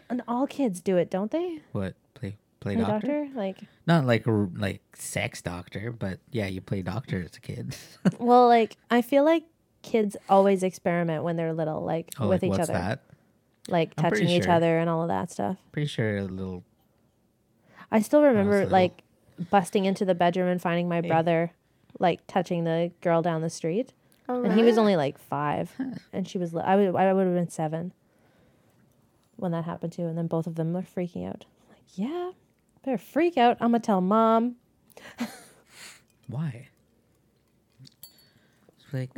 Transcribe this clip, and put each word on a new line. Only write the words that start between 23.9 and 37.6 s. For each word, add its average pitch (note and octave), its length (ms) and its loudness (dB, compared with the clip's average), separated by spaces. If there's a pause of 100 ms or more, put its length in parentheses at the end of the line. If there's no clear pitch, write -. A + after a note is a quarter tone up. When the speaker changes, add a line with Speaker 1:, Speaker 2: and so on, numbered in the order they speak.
Speaker 3:
Oh, B3 140 -4
Speaker 1:
And F#3 120 2
he A3+ 100 6
was A#3 80 8
Speaker 3:
really? A3 60 2
Speaker 1:
only, G#3 180 4
like, C#3+ 220 -2
five, D3 580 -4
Speaker 2:
Huh. B3+ 200 -8 (160)
Speaker 1:
and F#3+ 140 -6
she - 120 -8
was F3 160 -6
li-, E3 100 -4
I F#3+ 120 2
would, F#3+ 200 2
I F#3+ 160 4
would F#3+ 140 2
have F3+ 100 2
been E3+ 140 0
seven E3 420 -6 (1400)
when F3+ 160 -4
that E3 120 -4
happened E3+ 280 -8
too. F3 140 -6
And E3 100 -6
then E3 120 -2
both E3 180 -2
of E3 80 -6
them D#3+ 180 -2
were F3+ 100 -4
freaking F3+ 460 -8
out. - 160 -12 (240)
Like, - 140 -20 (120)
"Yeah, E4+ 360 -4 (540)
better C4 140 -2
freak E4+ 380 -2
out. A#3+ 240 4
I'ma A#3 180 2
tell G#3+ 220 2
Mom." A3+ 560 2 (520)
<laughs> - 1200 -16
Speaker 2:
Why? B2+ 400 -8 (2000)